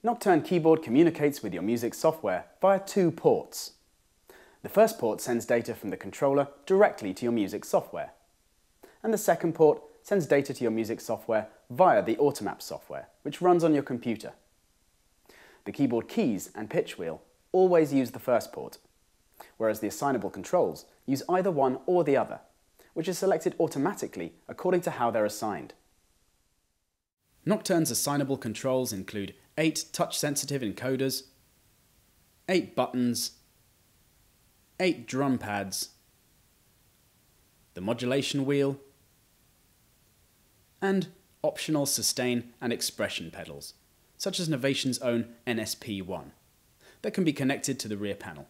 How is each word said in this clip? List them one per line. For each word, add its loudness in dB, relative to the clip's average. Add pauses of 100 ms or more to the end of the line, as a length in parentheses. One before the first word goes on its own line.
Nocturne 2
Keyboard 4
communicates 2
with -4
your -6
music -2
software 0 (140)
via 4
two 2
ports. 0 (880)
The -10
first 6
port -2
sends -2
data 0
from -8
the -6
controller 0 (180)
directly 4
to -8
your 2
music -2
software, -4 (920)
and -2
the 0
second 2
port 6 (200)
sends 0
data 2
to -6
your 0
music -2
software -4 (200)
via 6
the 0
Automap 0
software, -12 (140)
which -8
runs 6
on 4
your 2
computer. -6 (1300)
The -8
keyboard 0
keys -2
and -10
pitch -2
wheel -8 (300)
always 6
use 2
the -14
first 0
port, -12 (800)
whereas 0
the -2
assignable -2
controls -2 (200)
use -2
either 2
one 2
or 4
the 4
other, -2 (540)
which -4
is -4
selected 0
automatically -4 (160)
according 0
to -4
how 0
they're 2
assigned. -6 (1700)
Nocturne's 2
assignable 0
controls -2
include -8 (220)
eight 0
touch-sensitive -2
encoders, -2 (1200)
eight 0
buttons, -2 (1500)
eight 0
drum 0
pads, -6 (1800)
the -10
modulation -2
wheel, 2 (2000)
and 2 (340)
optional 0
sustain -2
and -2
expression -4
pedals, -14 (420)
such -4
as -2
Novation's 0
own -2 (120)
N -2
S -6
P -8
one, -10 (680)
that -4
can 0
be 2
connected -2
to -10
the -4
rear -4
panel. -14